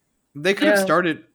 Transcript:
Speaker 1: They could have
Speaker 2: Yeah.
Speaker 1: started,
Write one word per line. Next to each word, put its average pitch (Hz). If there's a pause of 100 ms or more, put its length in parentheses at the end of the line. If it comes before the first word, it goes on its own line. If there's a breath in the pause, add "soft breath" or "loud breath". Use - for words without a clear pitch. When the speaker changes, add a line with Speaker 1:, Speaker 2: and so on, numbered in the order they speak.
(360)
Speaker 1:
They 165
could 196
have 208
Speaker 2:
Yeah. 196
Speaker 1:
started, 165 (120)